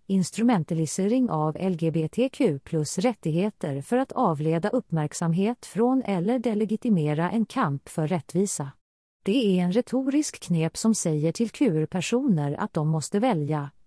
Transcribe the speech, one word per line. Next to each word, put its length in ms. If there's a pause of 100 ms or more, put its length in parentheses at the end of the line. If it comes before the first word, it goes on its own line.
instrumentalisering 1200
av 300
L 160
G 140
B 180
T 200
Q 300
plus 400
rättigheter 840
för 160
att 160
avleda 560
uppmärksamhet 1000
från 360
eller 360
delegitimera 920
en 160
kamp 420
för 200
rättvisa. 640 (520)
Det 340
är 60
en 80
retorisk 680
knep 360
som 180
säger 380
till 180
Q 320
R-personer 800
att 120
de 160
måste 320
välja, 500 (160)